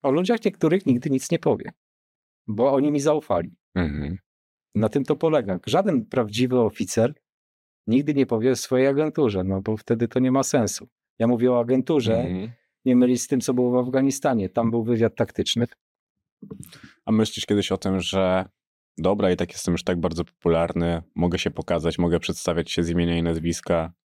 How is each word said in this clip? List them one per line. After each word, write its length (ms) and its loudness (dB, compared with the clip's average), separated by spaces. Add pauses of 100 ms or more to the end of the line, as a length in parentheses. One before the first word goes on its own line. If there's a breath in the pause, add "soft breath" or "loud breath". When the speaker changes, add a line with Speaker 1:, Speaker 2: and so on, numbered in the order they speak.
Speaker 1:
O 80 0
ludziach 340 0
niektórych 420 0
nigdy 240 0
nic 200 -2
nie 80 0
powiem, 340 -2 (760)
bo 260 2
oni 200 2
mi 80 0
zaufali. 540 0 (200)
Speaker 2:
Mhm. 420 -4 (580)
Speaker 1:
Na 140 2
tym 160 0
to 120 0
polega. 500 0
Żaden 400 0
prawdziwy 540 0
oficer 540 0 (720)
nigdy 280 2
nie 120 2
powie 300 0
swojej 300 0
agenturze, 580 0
no 180 -2
bo 140 -2
wtedy 320 -2
to 120 -2
nie 120 2
ma 100 2
sensu. 460 -2 (300)
Ja 80 2
mówię 260 2
o 80 4
agenturze, 600 2
Speaker 2:
Mhm. 300 -6 (340)
Speaker 1:
nie 120 4
mylić 260 4
z 60 -10
tym, 120 0
co 140 -2
było 160 2
w 160 2
Afganistanie. 640 0
Tam 220 0
był 140 -2
wywiad 300 0
taktyczny. 520 -2 (1400 loud breath)
Speaker 2:
A 80 -2
myślisz 340 0
kiedyś 260 0
o 40 -2
tym, 240 -2
że 440 0 (540)
dobra, 340 2
i 40 0
tak 160 -4
jestem 200 -4
już 120 -2
tak 160 -2
bardzo 240 -2
popularny, 800 -2 (120)
mogę 240 0
się 120 -2
pokazać, 480 -4
mogę 220 0
przedstawiać 500 -4
się 120 -2
z 80 -2
imienia 260 0
i 60 0
nazwiska 680 -2 (120)